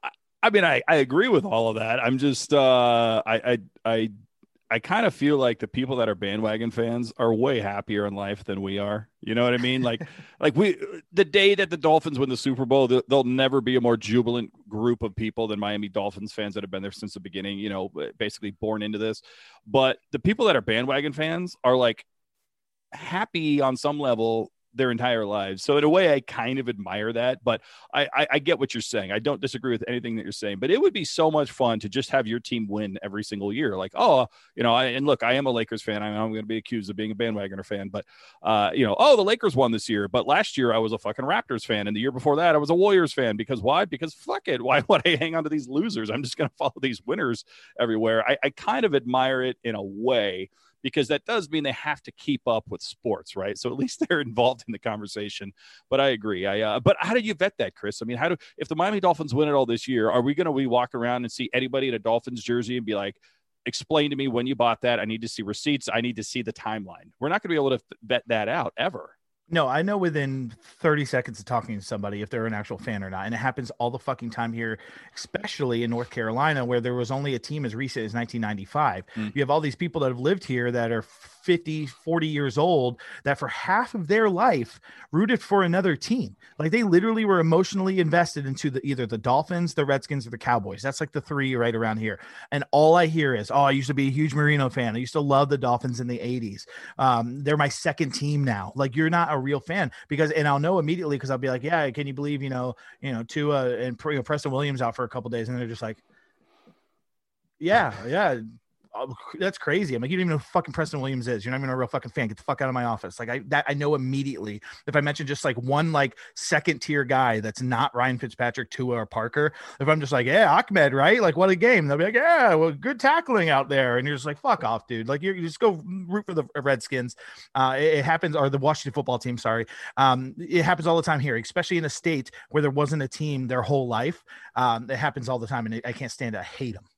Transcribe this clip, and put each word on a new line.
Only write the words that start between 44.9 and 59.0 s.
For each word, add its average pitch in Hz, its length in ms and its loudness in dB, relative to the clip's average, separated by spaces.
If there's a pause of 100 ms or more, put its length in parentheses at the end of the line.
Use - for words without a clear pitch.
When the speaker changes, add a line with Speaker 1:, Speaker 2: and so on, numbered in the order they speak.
Speaker 1:
I 175 100 4
hang 160 200 -2
on 160 100 0
to 151 40 -4
these 147 200 -4
losers? 139 400 -2
I'm 110 140 -4
just 123 120 -8
gonna 147 220 -2
follow 143 240 -2
these 127 240 -4
winners 117 400 -2 (340)
everywhere. 113 480 2
I, 139 160 4
I 143 60 2
kind 233 360 -2
of 175 80 2
admire 131 480 2
it 127 220 -2
in 113 120 -4
a 101 80 -6
way, 101 640 0 (360)
because 135 220 0
that 147 180 -2
does 208 240 -2
mean 156 140 -2
they 139 80 -2
have 147 320 -6
to - 80 -16
keep - 360 -4
up 113 220 2
with 101 100 -8
sports, - 560 -6
right? 98 220 -4
So 123 140 -4
at - 40 -6
least 135 280 -4
<laughs> - 40 -4
they're 165 140 2
involved 123 460 2
in 117 40 -8
the 101 60 -8
conversation. 104 760 -8 (380)
But 135 100 2
I 139 100 4
agree. 104 360 -2
I, 98 160 0
uh, 110 180 0
but - 200 4
how 202 160 -2
do 247 60 2
you 214 120 -4
vet 180 240 -2
that, 95 160 -4
Chris? - 300 -8
I - 20 -8
mean, 120 120 -6
how 151 120 0
do, 180 80 -2 (180)
if - 120 -8
the 160 80 -6
Miami 196 240 0
Dolphins 160 340 0